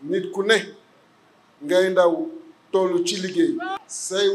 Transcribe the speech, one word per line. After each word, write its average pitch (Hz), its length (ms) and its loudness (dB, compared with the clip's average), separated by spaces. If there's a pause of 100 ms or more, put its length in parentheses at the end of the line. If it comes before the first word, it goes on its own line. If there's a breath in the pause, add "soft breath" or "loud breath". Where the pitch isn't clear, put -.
nit 180 280 -4
ku 196 120 -4
ne 214 140 2 (1040)
ngay 185 300 2
ndaw 170 340 4 (440)
tollu 185 360 2
ci 208 80 -4
liggéey. 185 400 0 (320)
Say 196 480 -2